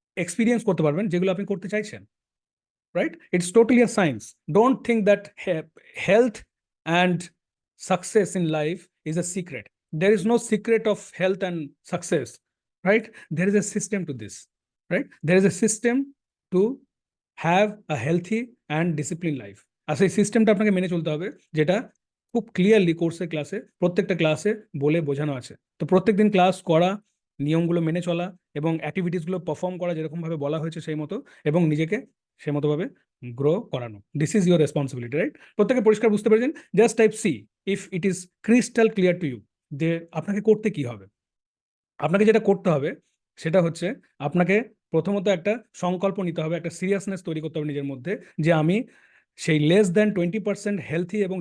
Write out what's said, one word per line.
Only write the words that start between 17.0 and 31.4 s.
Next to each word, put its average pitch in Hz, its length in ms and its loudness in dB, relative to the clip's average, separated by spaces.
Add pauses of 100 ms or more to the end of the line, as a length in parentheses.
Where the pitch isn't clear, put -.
have 190 220 4 (260)
a 135 120 -4
healthy 175 340 -2 (360)
and 165 100 0 (140)
disciplined 160 440 -6
life। 101 160 -20 (280)
আর 156 120 -2
সেই 190 180 4
সিস্টেমটা 214 360 4
আপনাকে 208 220 2
মেনে 180 180 0
চলতে 165 200 -2
হবে, 160 120 -6 (320)
যেটা 156 180 2 (560)
খুব - 120 -2 (120)
ক্লিয়ারলি 185 460 6
কোর্সের 170 300 -4
ক্লাসে, 156 260 -6 (220)
প্রত্যেকটা 180 400 0
ক্লাসে 160 300 0 (320)
বলে 151 160 2 (100)
বোঝানো 143 320 -4
আছে। - 140 -18 (240)
তো 175 140 -6
প্রত্যেকদিন 196 420 4
ক্লাস 185 220 4 (140)
করা, 170 200 4 (560)
নিয়মগুলো 170 420 0
মেনে 170 200 -2
চলা 175 180 -2 (320)
এবং 160 140 -2 (100)
অ্যাক্টিভিটিসগুলো 175 560 -4 (100)
পারফর্ম 180 340 -4
করা 175 160 -2
যেরকমভাবে 160 460 -8
বলা 151 180 -2
হয়েছে 160 240 -8
সেই 156 160 -6
মতো 151 140 -8 (340)